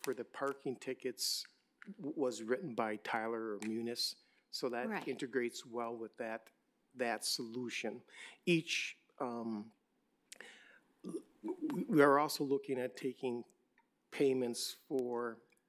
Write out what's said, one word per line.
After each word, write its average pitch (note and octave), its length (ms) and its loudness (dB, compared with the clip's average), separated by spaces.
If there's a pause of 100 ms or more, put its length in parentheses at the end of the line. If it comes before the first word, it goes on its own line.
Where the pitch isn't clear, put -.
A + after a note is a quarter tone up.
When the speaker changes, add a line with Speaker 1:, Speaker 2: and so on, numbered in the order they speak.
Speaker 1:
for C3 120 0
the A2+ 100 -6
parking C#3 540 -4
tickets - 680 -4 (520)
w-, D3+ 200 -6
was B2 240 0
written B2 320 0
by A2 300 0
Tyler A2+ 520 -2
or G2 120 -6
Munis, A#2 480 -2 (360)
so - 180 -2
that B2 200 -2
Speaker 2:
Right. G3+ 180 -4
Speaker 1:
integrates A#2+ 580 -2
well A#2 300 -4
with A2+ 220 -8
that, A2+ 320 -6 (460)
that A#2 300 0
solution. A#2 760 -2 (440)
Each, - 520 2 (220)
um, A2+ 520 -2 (1300)
w-, - 200 -8 (200)
w-, D4 440 -2
we D#3+ 140 10
are C#3+ 160 10
also D3+ 260 2
looking C#3 360 0
at B2 180 -2
taking B2 460 -2 (680)
payments B2+ 680 2 (100)
for A#2+ 500 0 (320)